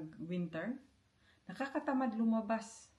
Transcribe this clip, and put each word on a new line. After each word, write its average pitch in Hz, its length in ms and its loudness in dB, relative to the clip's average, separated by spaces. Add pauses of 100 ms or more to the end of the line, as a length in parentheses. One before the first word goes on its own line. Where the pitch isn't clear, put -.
(160)
winter, 175 640 -2 (640)
nakakatamad 262 720 0
lumabas. 226 720 2 (120)